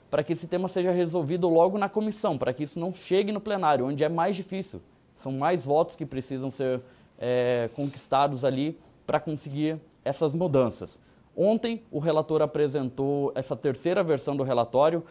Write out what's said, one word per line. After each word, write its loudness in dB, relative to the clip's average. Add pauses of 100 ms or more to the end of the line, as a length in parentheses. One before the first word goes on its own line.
(120)
para 0
que -4
esse -6
tema -2
seja 0
resolvido 0
logo 6
na 0
comissão, -2
para -2
que -6
isso -8
não -4
chegue 0
no -4
plenário, 2
onde 0
é 2
mais 0
difícil. -8 (340)
São -10
mais 0
votos 2
que -8
precisam -8
ser, -2 (380)
é, 0
conquistados -2
ali -2 (260)
para 0
conseguir -4 (240)
essas 0
mudanças. 0 (380)
Ontem, 2
o -4
relator 2
apresentou 0
essa -4
terceira 0
versão 0
do -2
relatório. 2